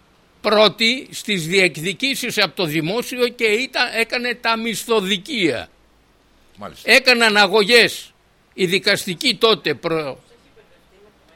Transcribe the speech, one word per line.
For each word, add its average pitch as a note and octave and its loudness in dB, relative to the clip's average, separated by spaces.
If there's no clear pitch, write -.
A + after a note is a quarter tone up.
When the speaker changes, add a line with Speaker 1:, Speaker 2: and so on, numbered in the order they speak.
Speaker 1:
πρώτη G#3+ 2
στις E3+ -6
διεκδικήσεις F#3+ -2
από F#3+ -2
το F#3+ -4
δημόσιο G#3+ -2
και A#3+ -4
ήταν, B3+ -2
έκανε A#3+ -4
τα A3+ 0
μισθοδικεία. G#3 -2
Speaker 2:
Μάλιστα. - -6
Speaker 1:
Έκαναν A#3+ 4
αγωγές G#3 4
οι F#3 0
δικαστικοί G3 0
τότε G3+ 2
προ-, D#3 -6